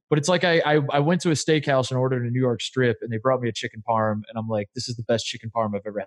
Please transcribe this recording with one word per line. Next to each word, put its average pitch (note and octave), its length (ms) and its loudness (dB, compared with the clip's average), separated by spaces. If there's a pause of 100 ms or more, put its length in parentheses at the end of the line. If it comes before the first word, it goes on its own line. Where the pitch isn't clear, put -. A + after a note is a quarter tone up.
But D3+ 100 4
it's D3 100 0
like F3+ 160 4
I, E3+ 160 4
I, D3+ 200 4 (100)
I C#3+ 100 2
went E3 220 2
to F3 80 2
a D#3 40 4
steakhouse C#3 560 2
and B2+ 80 -2
ordered B2+ 280 0
a A#2 40 -4
New B2 100 0
York B2 220 0
strip, B2 380 0
and A#2 120 -8
they A2 60 -4
brought B2+ 220 2
me A#2+ 80 -2
a A2 40 -4
chicken A2+ 360 -10
parm, A2 400 0
and A2+ 80 -10
I'm A2 120 -6
like, G#2 260 -2
"This - 140 -8
is B2 80 -6
the A#2 80 -10
best A2+ 220 0
chicken A#2 280 -10
parm A2+ 220 0
I've G2+ 100 -6
ever G#2 200 -6